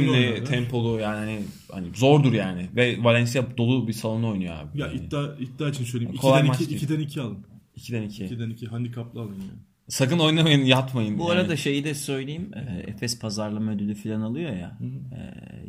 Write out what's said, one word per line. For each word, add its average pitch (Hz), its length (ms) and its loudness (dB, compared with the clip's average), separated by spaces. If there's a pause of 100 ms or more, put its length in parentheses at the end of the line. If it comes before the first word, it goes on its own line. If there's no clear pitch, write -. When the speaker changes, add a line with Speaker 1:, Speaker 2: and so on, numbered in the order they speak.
Speaker 1:
ritimli, 131 40 4
Speaker 2:
oynarlar. 123 360 2
Speaker 1:
tempolu 120 540 0
yani 107 160 -2
hani, 107 240 -4 (320)
hani 92 220 -8
zordur 135 380 6
yani. 92 440 -2
Ve 117 280 2
Valencia 120 400 4 (140)
dolu 120 300 2
bir 110 40 0
salonda 110 340 -2
oynuyor 92 300 -2
abi. 76 240 -10
Speaker 2:
Ya - 60 -4
Speaker 1:
Yani. - 140 -6
Speaker 2:
iddia, 143 360 -4
iddia 135 320 -6
için 135 160 -2
söyleyeyim. 117 320 -2
Speaker 1:
Kolay 135 240 6
Speaker 2:
İkiden 151 60 6
Speaker 1:
maç 123 140 4
Speaker 2:
iki, - 100 -2
Speaker 1:
değil. 104 120 -4
Speaker 2:
ikiden 151 180 0
iki 151 200 -6
alın. 101 260 -8 (300)
Speaker 1:
İkiden 117 260 -6
iki. 101 220 -8
Speaker 2:
İkiden 117 260 -6
iki. 113 160 -10
Handikaplı 120 540 -8
alın 107 120 -8
yani. 95 260 -12 (300)
Speaker 1:
Sakın 135 300 2
oynamayın, 156 460 6
yatmayın 131 540 4
Speaker 3:
Bu 160 40 -2
Speaker 1:
yani. 170 100 2
Speaker 3:
arada 180 240 2
şeyi 143 280 0
de 151 100 -2
söyleyeyim. 143 600 -6
E, 110 240 -8 (120)
Efes 110 300 -4
pazarlama 107 520 -2
ödülü 104 220 -2
falan 107 260 -4
alıyor 127 360 -4
ya. 90 240 -10
Speaker 2:
Hı 120 40 -6
hı. 131 360 -10
Speaker 3:
E, - 140 -12 (340)